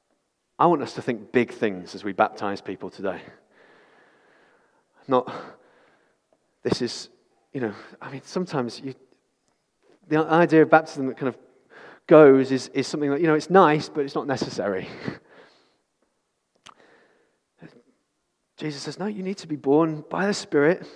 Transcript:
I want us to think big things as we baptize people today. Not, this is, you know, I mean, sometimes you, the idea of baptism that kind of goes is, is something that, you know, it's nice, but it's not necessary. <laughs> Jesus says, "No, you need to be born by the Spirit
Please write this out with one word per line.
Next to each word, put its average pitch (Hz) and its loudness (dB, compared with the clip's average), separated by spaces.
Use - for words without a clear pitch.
I 147 4
want 160 2
us 113 -10
to 123 -10
think 110 -6
big 120 0
things 92 -6
as 95 -16
we 101 -6
baptize 101 -2
people 95 -12
today. 95 -8
Not, 127 0
this - -4
is, - -8
you 139 -10
know, 107 -6
I 131 -16
mean, 135 -14
sometimes 147 -8
you, 131 -14
the 156 0
idea 160 4
of 135 4
baptism 156 2
that 127 -10
kind 135 -4
of 120 -6
goes 135 8
is, 131 -2
is 139 -4
something 147 -4
that, 139 -2
you 170 0
know, 156 4
it's 151 -4
nice, 160 4
but 143 -4
it's 139 -14
not 139 -6
necessary. 120 -4
<laughs> - -18
Jesus 147 -10
says, 151 -12
"No, 185 -8
you 208 -8
need 190 -8
to - -18
be 151 -8
born 151 0
by 175 -4
the 202 -2
Spirit 160 0